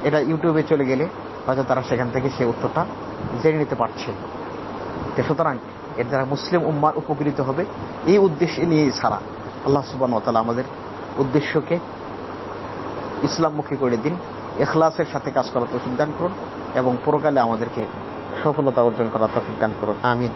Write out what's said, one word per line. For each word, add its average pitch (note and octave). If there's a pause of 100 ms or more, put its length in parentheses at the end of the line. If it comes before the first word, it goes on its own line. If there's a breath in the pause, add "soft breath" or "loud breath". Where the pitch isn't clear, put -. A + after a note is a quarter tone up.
এটা D3
YouTube-এ D#3
চলে D3
গেলে C3 (380)
হয়তো C3
তারা B2+
সেখান A#2+
থেকে C3
সেই B2
উত্তরটা C#3 (580)
জেনে D#3
নিতে C#3+
পারছে। A#2 (1040)
তো C3+
সুতরাং D3+ (400)
এর A#2+
দ্বারা C3+
মুসলিম C#3+
উম্মাহ D3+
উপকৃত D3
হবে, C#3 (400)
এই F#3+
উদ্দেশ্যে E3
নিয়ে D3+
ছাড়া। G#2+ (460)
আল্লাহ C#3
সুবহানাহু B2+
ওয়া G#2+
তাআলা A2+
আমাদের A#2 (540)
উদ্দেশ্যকে C#3+ (1400)
ইসলামমুখী D3+
করে B2
দিন, C#3+ (440)
ইখলাসের D#3
সাথে C#3+
কাজ B2
করার A#2+
তৌফিক B2
দান D3+
করুন F3+ (440)
এবং B2+
পরকালে D3
আমাদেরকে A2+ (580)
সফলতা C3+
অর্জন A2+
করার A2
তৌফিক G#2+
দান G#2+ (100)
করুন। G#2
আমিন। A#2+